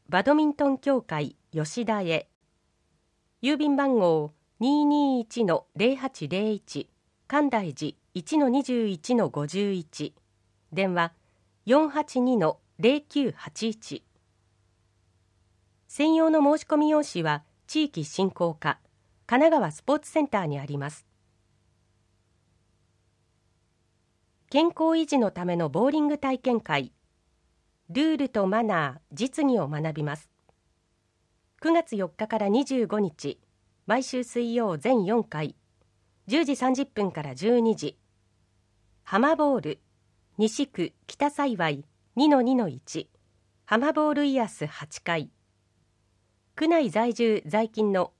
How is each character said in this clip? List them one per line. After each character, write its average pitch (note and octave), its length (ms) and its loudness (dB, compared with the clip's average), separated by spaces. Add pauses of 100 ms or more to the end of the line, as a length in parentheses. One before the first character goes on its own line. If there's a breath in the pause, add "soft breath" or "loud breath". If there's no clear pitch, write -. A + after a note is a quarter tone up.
バ F3+ 140 2
ド C#4 120 4
ミ D4+ 120 4
ン D4 80 0
ト C#4+ 140 0
ン C4+ 100 0
協 C4+ 240 0
会 D3 340 -6 (140)
吉 D#3 340 -4
田 G#3+ 180 -2
へ。 D#3+ 260 -4 (1120)
郵 C#4+ 140 2
便 C#4+ 180 2
番 C4+ 240 2
号 D#3+ 340 2 (280)
二 C#4+ 240 2
二 C#4+ 360 2
一 A3+ 240 -2
の E3 220 0 (100)
零 A#3 200 2
八 C4 320 -8
零 G3+ 240 -2
一、 - 360 -10 (380)
関 C#4+ 240 2
大 G3 240 -2
寺 D3+ 180 -6 (220)
一 F3+ 240 -2
の C#4+ 100 4
二 C4 140 2
十 A#3+ 240 0
一 G3+ 280 -2
の G3 160 2
五 D3 160 -4
十 G3 260 -2
一。 E3 420 -8 (580)
電 F#3+ 220 -2
話 E3+ 180 0 (540)
四 D4 240 4
八 D4 300 -2
二 B3 160 2
の - 240 0 (180)
零 B3+ 220 4
九 C#4+ 360 -2
八 - 320 -8
一。 - 360 -10 (1800)
専 D#4 260 2
用 D#4+ 160 4
の D#4 100 4
申 D4 200 4
し - 60 -18
込 D#4 120 0
み D4+ 100 2
用 D4+ 160 2
紙 F3+ 180 -6
は D3+ 220 -2 (220)
地 D#4 180 0
域 E3 200 -6
振 F#3 260 -2
興 E3+ 240 -2
課、 D3+ 260 -6 (460)
神 B3+ 180 4
奈 E4 60 6
川 A#3+ 220 2
ス - 100 -18
ポ C4+ 120 0
ー D4+ 60 2
ツ - 100 -18
セ D#4 120 0
ン C4+ 60 -2
タ G#3 140 -2
ー E3+ 40 -4
に C#3+ 120 -4
あ C#3 80 -12
り C#3+ 100 -8
ま C#3 140 -6
す。 - 160 -20 (3500)
健 D4+ 160 4
康 E4 300 0
維 E4 100 0
持 D4 120 0
の G#3+ 120 0
た F3 140 -8
め F3 120 -2
の E3+ 120 0
ボ F3+ 200 0
ー - 20 -2
リ D4+ 100 0
ン D4 80 0
グ D4 100 -2
体 C4 200 -4
験 A#3+ 220 -2
会。 C#3+ 320 -4 (960)
ル A#3+ 120 0
ー D#4 140 2
ル C4 120 0
と G3+ 180 0
マ G#3+ 160 0
ナ D#3+ 380 -2 (120)
ー、 - 20 -18
実 C4 300 -4
技 B3+ 140 2
を D3 100 -2
学 D3+ 280 -4
び D#3 60 -4
ま C#3+ 140 -4
す。 - 140 -20 (1300)
九 D#4+ 120 0
月 E4 240 0
四 F#3 120 -4
日 G#3+ 200 -8
か A3+ 100 -2
ら G3+ 100 -2
二 A#3+ 160 2
十 B3 220 -2
五 G#3 120 -2
日、 D#3+ 400 -4 (480)
毎 A#3 160 0
週 B3+ 220 -6
水 A#3+ 300 -4
曜 G#3+ 240 0
全 A3 260 2
四 A3 180 0
回、 D3+ 320 -6 (720)
十 C#4+ 180 2
時 C4+ 120 -2
三 C4 180 0
十 C4+ 120 -4
分 G3 260 -4
か D3+ 100 -8
ら C#3 120 -10
十 A3 260 2
二 A3+ 160 2
時。 - 220 -8 (1040)
浜 C4+ 340 2
ボ D4 220 2
ー - 20 -8
ル、 D3+ 200 -8 (580)
西 A3 280 0
区 - 260 -6 (140)
北 - 240 -2
幸 F3 540 -4 (320)
二 C#4 120 4
の C#4+ 140 6
二 B3+ 120 2
の A#3+ 140 0
一、 - 420 -10 (540)
浜 B3 280 0
ボ D4+ 180 0
ー D4+ 40 0
ル D4 100 0
イ C#4 100 0
ヤ A#3+ 140 0
ス - 180 -10
八 - 360 -14
階。 E3 280 -4 (1300)
区 D#4 120 0
内 D#4+ 200 4
在 A3+ 240 0
住 A3 320 0
在 G#3+ 240 0
勤 G#3+ 220 0
の F#3 300 0